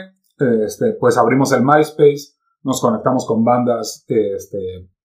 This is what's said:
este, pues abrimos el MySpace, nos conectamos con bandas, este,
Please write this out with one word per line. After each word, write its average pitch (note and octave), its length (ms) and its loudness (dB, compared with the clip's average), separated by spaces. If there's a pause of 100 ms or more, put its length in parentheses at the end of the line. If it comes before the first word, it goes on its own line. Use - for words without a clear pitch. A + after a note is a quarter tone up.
(640)
este, A2 340 -4
pues B2 180 2
abrimos C3 340 2
el A#2+ 120 2
MySpace, D3 720 2 (300)
nos C3 180 -4
conectamos B2 460 -2
con A2+ 160 0
bandas, A#2+ 640 -2
este, G2 800 -4 (180)